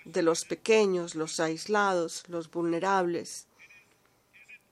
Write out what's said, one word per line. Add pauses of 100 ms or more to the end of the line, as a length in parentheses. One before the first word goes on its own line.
de
los
pequeños,
los
aislados,
los
vulnerables. (1300)